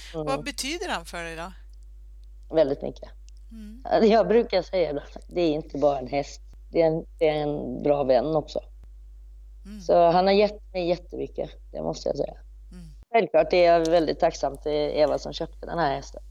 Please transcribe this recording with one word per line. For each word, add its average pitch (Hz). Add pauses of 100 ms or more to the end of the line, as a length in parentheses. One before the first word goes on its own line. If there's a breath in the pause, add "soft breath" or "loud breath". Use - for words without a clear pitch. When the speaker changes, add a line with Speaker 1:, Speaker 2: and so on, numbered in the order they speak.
(140 loud breath)
Speaker 1:
Mm. 156
Speaker 2:
Vad 269
betyder 311
han 175
för 170
dig 165
då? 170 (1040)
Speaker 1:
Väldigt 143
mycket. 131 (420)
Speaker 2:
Mm. 220
Speaker 1:
Jag 214
brukar 220
säga 160
då, 143 (260)
det 175
är 165
inte 151
bara 139
en 127
häst, 139 (300)
det 170
är 165
en, 160 (140)
det 160
är 151
en 139
bra 143
vän 131
också. 147 (1080)
Speaker 2:
Mm. 202
Speaker 1:
Så 170
han 180
har 196
gett 202
mig 180
jättemycket, 156 (220)
det 151
måste 160
jag -
säga. - (380)
Speaker 2:
Mm. 180 (260)
Speaker 1:
Självklart 165
är 180
jag 165
väldigt 160
tacksam 147
till 151
Eva 147
som 147
köpte -
den 165
här 139
hästen. -